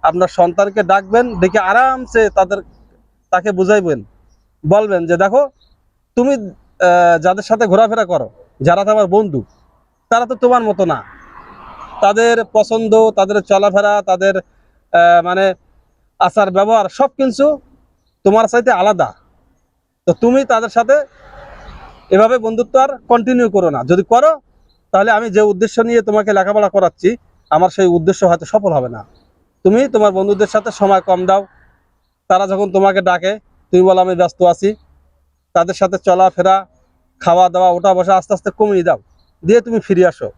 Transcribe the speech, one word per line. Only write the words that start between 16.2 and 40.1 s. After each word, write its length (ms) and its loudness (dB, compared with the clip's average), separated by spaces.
ব্যবহার 380 0
সব 180 -2
কিছু 520 -2
তোমার 240 2
চাইতে 240 0
আলাদা। 420 0
তো 80 0
তুমি 320 0
তাদের 240 -2
সাথে 360 0
এভাবে 280 2
বন্ধুত্ব 420 -2
আর 100 2
কন্টিনিউ 420 0
করো 200 0
না। 140 -6
যদি 200 -4
করো, 380 2
তাহলে 200 0
আমি 180 -2
যে 120 0
উদ্দেশ্য 400 0
নিয়ে 200 0
তোমাকে 320 -2
লেখাপড়া 360 0
করাচ্ছি, 480 -2
আমার 200 2
সেই 180 0
উদ্দেশ্য 380 0
হয়তো 200 0
সফল 280 -2
হবে 160 -4
না। 160 -16
তুমি 240 2
তোমার 240 0
বন্ধুদের 360 -2
সাথে 240 -4
সময় 300 0
কম 240 -2
দাও, 220 0
তারা 200 0
যখন 240 -4
তোমাকে 300 0
ডাকে, 380 -4
তুমি 100 4
বলো, 200 4
'আমি 140 0
ব্যস্ত 280 -2
আছি।' 320 0
তাদের 200 -2
সাথে 240 -4
চলাফেরা, 680 0
খাওয়া 300 2
দাওয়া, 200 2
ওঠা 240 0
বসা 240 0
আস্তে 160 -4
আস্তে 180 -6
কমিয়ে 320 -2
দাও, 160 0
দিয়ে 160 4
তুমি 180 -4
ফিরে 280 0
আসো। 300 -6